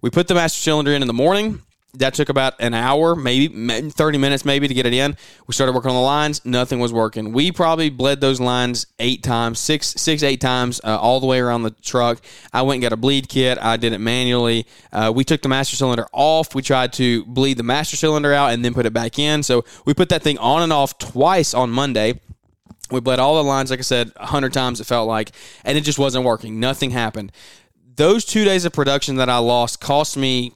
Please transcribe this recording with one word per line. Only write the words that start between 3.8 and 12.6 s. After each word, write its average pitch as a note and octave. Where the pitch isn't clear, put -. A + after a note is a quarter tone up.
thirty D3+
minutes C#3
maybe C#3
to C3+
get B2
it A#2+
in. C3
We B2
started C3
working B2+
on B2+
the B2
lines. D3
Nothing B2+
was A#2+
working. A2
We D3
probably E3
bled C#3
those C3+
lines B2
eight B2
times, A#2
six, -
six, D3+
eight C3+
times, B2+
uh, A2
all B2
the C3
way B2+
around A#2+
the A2
truck. A#2+
I B2+